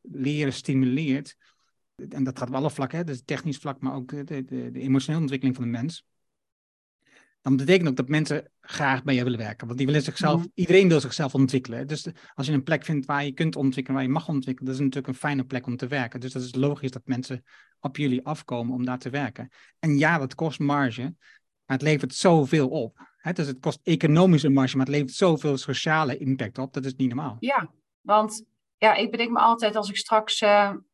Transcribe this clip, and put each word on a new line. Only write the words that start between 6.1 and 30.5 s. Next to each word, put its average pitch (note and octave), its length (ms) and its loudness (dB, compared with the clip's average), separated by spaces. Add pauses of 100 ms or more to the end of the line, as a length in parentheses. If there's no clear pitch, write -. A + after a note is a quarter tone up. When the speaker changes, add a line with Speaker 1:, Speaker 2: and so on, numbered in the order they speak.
Speaker 1:
dan C3+ 140 2
betekent D#3+ 340 4
ook B2+ 60 -2
dat B2+ 120 -2
mensen D3+ 440 -2 (100)
graag C3+ 420 -2
bij C#3+ 100 0
jou B2 120 2
willen A#2 200 -4
werken. G#2+ 200 -10
Want A#2+ 120 -8
die C3+ 100 -2
willen D3 140 2
zichzelf, D#3 380 0
Speaker 2:
Mhm. E3+ 140 -4
Speaker 1:
iedereen F#3 340 6
wil D#3+ 120 6
zichzelf C3+ 340 -4
ontwikkelen. B2+ 540 0
Dus D3 160 -8
de, E3 100 -10 (200)
als C3 140 -6
je D#3 60 0
een C3+ 100 0
plek D#3 220 -2
vindt D3 200 -2
waar C#3+ 200 -2
je C#3 60 -6
kunt D#3+ 240 -2
ontwikkelen, C3+ 440 -2
waar C3 80 -2
je C3 60 0
mag D#3+ 140 -4
ontwikkelen, C3 440 -4
dat C3 80 -4
is C#3+ 60 2
natuurlijk C3 280 -4
een - 60 -18
fijne C#3+ 240 -2
plek B2+ 220 -6
om A#2+ 120 -6
te B2+ 100 -6
werken. B2+ 320 -4
Dus B2+ 120 -10
dat C3 100 -6
is B2 140 -10
logisch C3+ 360 0
dat B2+ 140 -12
mensen B2+ 380 -6 (360)
op C3+ 180 -8
jullie B2+ 280 -2
afkomen B2+ 480 -6
om B2 120 -4
daar B2+ 140 -4
te B2+ 100 -10
werken. B2+ 400 -6 (300)
En D3 180 2
ja, D#3 200 4
dat C3+ 180 -6
kost D#3+ 240 -4
marge, C#3+ 420 0 (640)
maar C3 120 0
het - 40 -6
levert D3 320 0
zoveel D#3 560 6
op. B2+ 480 -8
Hè, E3 160 -4
dus D#3 140 -4
het C3 120 -8
kost D3 240 -4
economische D#3+ 680 6
marge, C3+ 280 4
maar C3 80 2
het C#3 100 0
levert C#3 180 -2
zoveel D#3 440 2
sociale D3+ 600 0
impact C3 400 -4
op. C3+ 160 -8
Dat C3+ 120 -6
is C3 100 -8
niet C3 120 0
normaal. B2 320 -6
Speaker 2:
Ja, B3 320 -2 (300)
want G#3+ 440 0 (320)
ja, G#3+ 160 6
ik G#3+ 180 0
bedenk A#3 200 -2
me A#3+ 80 0
altijd A3+ 360 4
als G3+ 140 -2
ik G3 80 -6
straks, - 440 0
eh, G#3 320 4 (200)